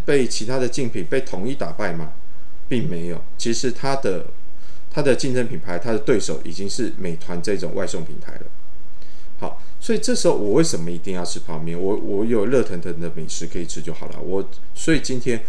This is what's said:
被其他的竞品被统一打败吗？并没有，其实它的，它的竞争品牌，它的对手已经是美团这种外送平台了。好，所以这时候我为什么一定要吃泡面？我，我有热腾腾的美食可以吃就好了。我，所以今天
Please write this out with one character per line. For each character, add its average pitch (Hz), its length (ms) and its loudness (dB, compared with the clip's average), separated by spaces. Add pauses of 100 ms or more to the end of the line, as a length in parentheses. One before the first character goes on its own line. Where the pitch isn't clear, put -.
被 139 240 2
其 - 160 0
他 127 140 0
的 127 100 0
竞 127 200 0
品 101 160 0
被 135 180 0
统 92 260 0
一 139 60 0
打 82 180 0
败 95 200 0
吗？ 80 200 0 (560)
并 120 200 0
没 85 200 0
有， 85 120 0 (160)
其 117 160 0
实 123 180 0
它 135 260 0
的， 90 300 0 (640)
它 151 120 0
的 135 120 4
竞 127 200 0
争 123 120 0
品 104 120 0
牌， 87 200 0
它 117 140 0
的 107 60 2
对 117 200 2
手 80 260 0
已 82 80 0
经 98 160 0
是 110 280 0
美 87 200 0
团 87 260 0
这 101 140 0
种 82 180 0
外 95 120 0
送 85 180 0
平 76 160 0
台 - 140 0
了。 - 80 0 (960)
好， - 220 0 (180)
所 - 160 0
以 208 40 0
这 247 160 0
时 190 120 0
候 165 80 4
我 104 200 0
为 160 100 4
什 85 160 0
么 85 100 0
一 87 60 0
定 92 180 0
要 90 80 -2
吃 - 180 0
泡 80 180 0
面？ 82 200 -2
我， 95 180 0
我 101 280 0
有 113 220 0
热 123 160 2
腾 87 180 0
腾 82 180 -2
的 82 160 -2
美 80 140 -2
食 - 180 0
可 90 120 0
以 85 80 0
吃 80 160 -2
就 80 100 0
好 76 160 -2
了。 76 120 0
我， 92 220 0 (320)
所 - 200 2
以 131 60 2
今 127 200 0
天 117 280 0